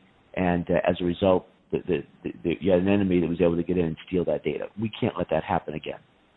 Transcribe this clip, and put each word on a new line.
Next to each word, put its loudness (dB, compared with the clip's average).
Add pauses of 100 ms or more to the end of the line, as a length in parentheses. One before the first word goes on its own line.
(340)
And, 0
uh, 2 (140)
as 0
a -4
result, 2 (240)
the, -2
the, 0 (220)
the, -8
the, 0
you 2
had 6
an 0
enemy 4
that 0
was -2
able 4
to 0
get -2
in 2
and -4 (100)
steal 0
that -2
data. -4 (120)
We -4 (100)
can't -2
let -4
that 0
happen -2
again. -10 (380)